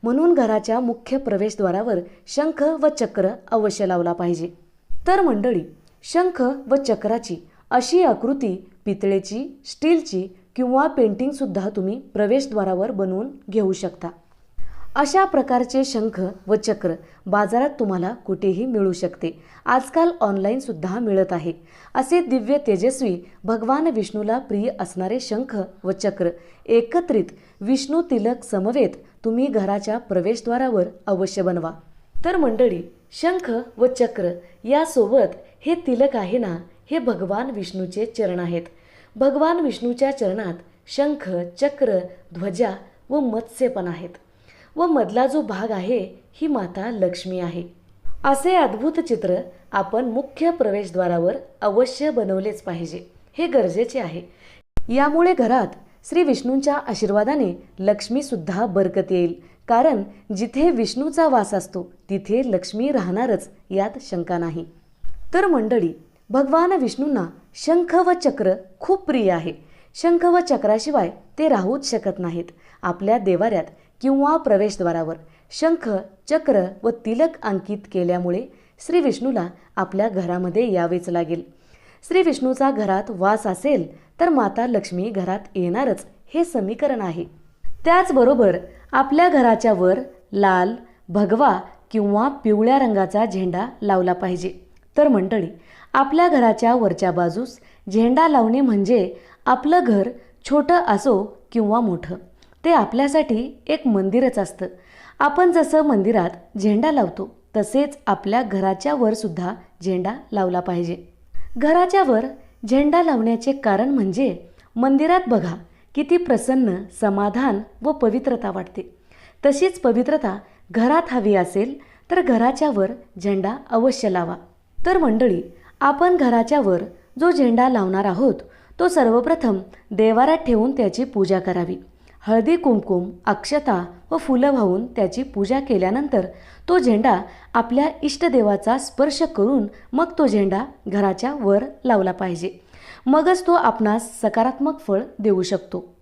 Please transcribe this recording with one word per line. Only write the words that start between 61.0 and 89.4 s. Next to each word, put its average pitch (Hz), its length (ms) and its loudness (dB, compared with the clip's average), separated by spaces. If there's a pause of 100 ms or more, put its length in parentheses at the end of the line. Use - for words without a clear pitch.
वास 214 260 2
असतो 185 300 -6 (260)
तिथे 196 360 -2
लक्ष्मी 220 460 -2
राहणारच, 202 580 -2 (200)
यात 196 320 -4
शंका 175 360 -6
नाही. 165 280 -6 (680)
तर 381 140 2
मंडळी, 220 460 2 (360)
भगवान 285 420 2
विष्णूंना 262 540 -2 (300)
शंख 339 420 0
व 359 140 4 (120)
चक्र 190 300 2 (260)
खूप 381 260 0
प्रिय 226 260 2
आहे. 160 220 -4 (420)
शंख 339 300 2
व 349 140 6
चक्राशिवाय 226 720 0 (280)
ते 311 100 2
राहूच 254 420 0
शकत 208 300 -4
नाहीत. 170 260 -6 (380)
आपल्या 196 340 0
देवाऱ्यात 190 480 0 (360)
किंवा 277 360 2
प्रवेशद्वारावर 190 800 0 (360)
शंख, 330 360 0 (400)
चक्र 285 360 2 (200)
व 226 60 0 (160)
तिलक 269 380 0
अंकित 202 340 -4 (140)
केल्यामुळे 180 500 -2 (380)
श्री 349 200 0
विष्णूला 233 480 -2 (280)
आपल्या 190 340 -2
घरामध्ये 180 600 -2
यावेच 175 380 -2
लागेल. 170 320 -2 (640)
श्री 359 180 2
विष्णूचा 269 500 2
घरात 202 380 -2
वास 208 380 0
असेल 185 400 0 (320)
तर 339 100 2
माता 226 380 0
लक्ष्मी 202 420 -4
घरात 196 300 -4 (160)
येणारच, 196 500 -2 (280)
हे 330 100 0
समीकरण 233 580 -2
आहे. 175 220 -6 (600)
त्याचबरोबर 262 720 4 (340)
आपल्या 285 380 4
घराच्या 233 440 4